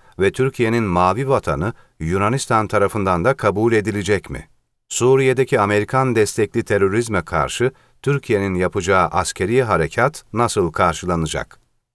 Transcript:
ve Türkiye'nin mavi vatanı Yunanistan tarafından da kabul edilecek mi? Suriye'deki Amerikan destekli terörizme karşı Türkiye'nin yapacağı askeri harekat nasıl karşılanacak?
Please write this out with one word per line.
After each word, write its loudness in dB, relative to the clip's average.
ve 2
Türkiye'nin 0
mavi 0
vatanı -2
Yunanistan 0
tarafından 0
da 2
kabul 0
edilecek -2
mi? -12
Suriye'deki 2
Amerikan 2
destekli 0
terörizme 0
karşı -2
Türkiye'nin -2
yapacağı 0
askeri 0
harekat 0
nasıl 0
karşılanacak? -2